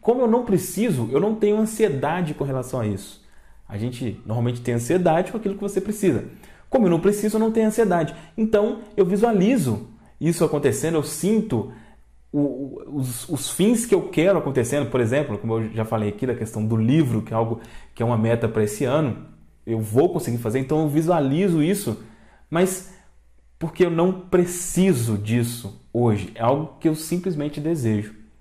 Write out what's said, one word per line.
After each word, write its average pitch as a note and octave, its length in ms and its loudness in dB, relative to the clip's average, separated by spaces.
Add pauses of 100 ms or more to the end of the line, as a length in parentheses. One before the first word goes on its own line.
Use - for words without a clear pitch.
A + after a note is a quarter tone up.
Como B3 200 2
eu A#3+ 80 4
não A#3 160 2
preciso, F3+ 680 0
eu C3+ 80 2
não G#3+ 160 2
tenho G#3 240 2
ansiedade E3+ 720 0
com D3 120 -4
relação C3 360 -4
a A2 60 -2
isso. - 400 -6 (420)
A G#2 80 -10
gente A#2+ 480 -6
normalmente A#2+ 360 -2
tem A#2+ 140 -2
ansiedade E3 580 2
com A#3 60 -4
aquilo G3 180 -4
que - 40 -10
você G3+ 200 -2
precisa. F#3+ 460 0 (440)
Como A#3+ 160 4
eu F3 40 4
não E3 100 2
preciso, G#3 360 2
eu A3 40 2
não A3+ 100 2
tenho A3 160 2
ansiedade. F3+ 480 2 (220)
Então, A3 440 2 (160)
eu G3 80 6
visualizo G3 840 2 (320)
isso E3 240 2
acontecendo, D3 500 0
eu D3+ 80 2
sinto F#3+ 680 0 (580)
o, D3 80 -2
o, C#3 600 -4
os, B2+ 300 -6
os - 220 -6
fins A3+ 340 2
que - 100 4
eu - 160 0
quero F3 280 4
acontecendo. C3+ 520 -2
Por C3 100 0
exemplo, A#2+ 380 0
como A2+ 160 -4
eu A2+ 180 -2
já A2 120 -4
falei G#2+ 260 -2
aqui G#2 160 -6
da B2 80 -2
questão A2 300 -6
do A2 120 0
livro, A#2 460 2
que - 100 -10
é A2+ 40 -2
algo A2+ 240 -2 (340)
que - 80 -6
é A#2 40 0
uma A#2 120 0
meta A2+ 300 0
pra A2 140 0
esse G#2+ 220 -2
ano, C3 420 -2 (400)
eu A2+ 140 -2
vou A#2+ 320 2
conseguir A#2+ 260 -4
fazer, A#2 220 -2
então D3+ 220 0
eu D#3 60 0
visualizo D#3+ 720 2
isso, E3+ 420 -2 (440)
mas F3+ 460 -2 (640)
porque F3 280 0
eu F3 40 0
não F3+ 300 2
preciso F3 960 2
disso A2 760 -2
hoje. G#2 440 0
É A#2 80 -8
algo C#3+ 360 0
que - 80 -2
eu D#3 80 2
simplesmente D#3 640 -4
desejo A#2 560 -2 (260)